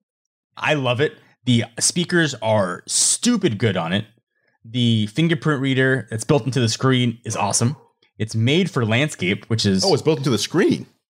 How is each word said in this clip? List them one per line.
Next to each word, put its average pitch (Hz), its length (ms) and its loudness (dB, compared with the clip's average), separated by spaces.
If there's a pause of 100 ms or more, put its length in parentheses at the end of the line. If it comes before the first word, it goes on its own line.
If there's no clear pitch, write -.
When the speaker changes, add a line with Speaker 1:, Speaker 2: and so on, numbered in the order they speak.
(580)
Speaker 1:
I 143 180 0
love 127 260 0
it. - 160 0 (280)
The 120 200 4 (140)
speakers 170 560 0
are 98 520 0
stupid - 720 0
good 104 180 0
on 85 160 -4
it. 107 120 -2 (600)
The 113 420 0
fingerprint 156 540 -2
reader 131 480 0
that's 110 160 -6
built 151 200 2
into 135 140 -2
the 117 100 2
screen 123 540 0
is 110 120 -8
awesome. 117 400 -2 (420)
It's 110 180 -6
made 147 340 2
for 123 160 -2
landscape, 110 600 -2
which 110 200 -2
is 95 200 2
Speaker 2:
Oh, 185 80 2
it's 135 100 0
built 156 160 2
into 135 100 -2
the 113 80 2
screen. 156 480 0 (240)